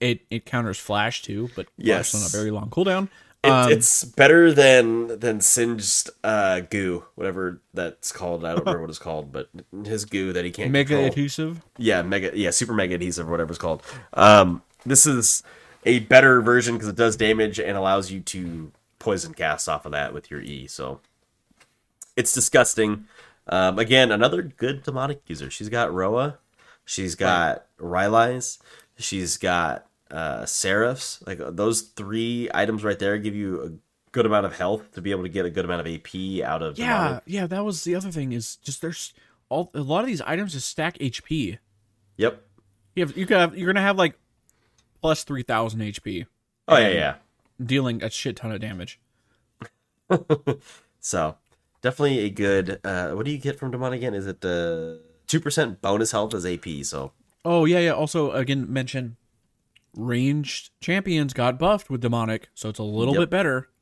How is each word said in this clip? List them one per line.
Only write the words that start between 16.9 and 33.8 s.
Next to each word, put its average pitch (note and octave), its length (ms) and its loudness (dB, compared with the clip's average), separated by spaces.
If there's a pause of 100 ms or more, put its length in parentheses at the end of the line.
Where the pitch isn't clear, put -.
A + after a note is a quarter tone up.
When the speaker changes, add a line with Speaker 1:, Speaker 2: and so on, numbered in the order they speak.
Speaker 2:
does A2+ 180 4
damage A2 440 2
and G2 180 -4
allows F#2+ 340 0
you F#2+ 80 -10
to E2+ 520 -10 (280)
poison E2+ 340 -4
cast D2+ 360 -4
off D2+ 160 -4
of D2 80 -10
that C#2+ 200 -4
with D2 160 -14
your D2 120 -12
E, C#2 260 -14
so. C2+ 320 -12 (1160)
It's A#2+ 160 0
disgusting. A2 720 2 (420)
Um, F#2 320 0
again, A#2+ 320 4
another C#3 320 2
good C3+ 400 -6
demonic C#3 440 -6
user. C#2+ 220 -12
She's G#2 180 -12
got A2 240 0
Roa. A2+ 460 0 (480)
She's F#2 300 -6
got F2 500 0 (140)
Speaker 1:
Right. F2 280 -2
Speaker 2:
Rylai's. A#2+ 520 0 (380)
She's F#2 400 -6
got, F2 500 -2 (240)
uh, C#2+ 340 -6
Seraphs. A2+ 800 -2
Like, F#2 140 -10 (160)
those G#2+ 260 0
three A2+ 720 -6
items G#2 300 -2
right G2+ 160 -2
there G2+ 180 0
give G#2 180 -6
you G2 280 -6
a D#2+ 80 -10 (400)